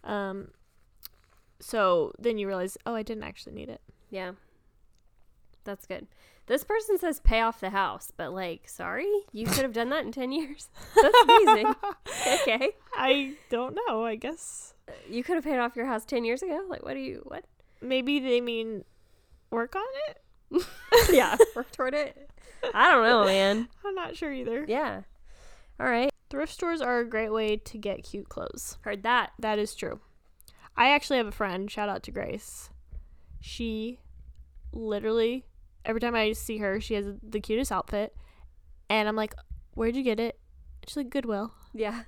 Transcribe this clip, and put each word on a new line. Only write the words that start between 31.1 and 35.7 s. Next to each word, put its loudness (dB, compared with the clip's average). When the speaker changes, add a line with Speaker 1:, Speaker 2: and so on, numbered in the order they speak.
Speaker 2:
have 0
a -10
friend, -4
shout -4
out -6
to -14
Grace. -10
She -8
literally, 0